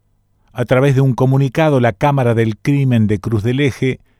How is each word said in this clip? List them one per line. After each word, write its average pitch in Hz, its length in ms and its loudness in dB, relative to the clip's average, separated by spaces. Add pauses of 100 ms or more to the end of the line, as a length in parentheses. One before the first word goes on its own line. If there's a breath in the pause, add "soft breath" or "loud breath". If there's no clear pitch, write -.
(520)
A 123 140 -8
través 135 300 2
de 131 60 2
un 135 120 2
comunicado, 131 680 0
la 117 140 0
Cámara 139 400 0
del 110 240 -2
Crimen 131 480 0
de 104 140 0
Cruz 113 240 -4
del 127 180 -2
Eje 131 380 -4 (200)